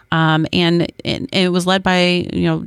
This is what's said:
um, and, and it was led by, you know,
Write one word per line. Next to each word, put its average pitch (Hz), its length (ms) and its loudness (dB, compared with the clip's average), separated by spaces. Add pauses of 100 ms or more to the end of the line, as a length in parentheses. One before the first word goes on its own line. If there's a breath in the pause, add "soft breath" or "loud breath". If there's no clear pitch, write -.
(120 loud breath)
um, 160 400 2
and, 170 400 0 (140)
and - 260 -6
it 185 180 2
was 180 160 0
led 190 160 0
by, 180 520 2
you 180 80 -2
know, 165 240 0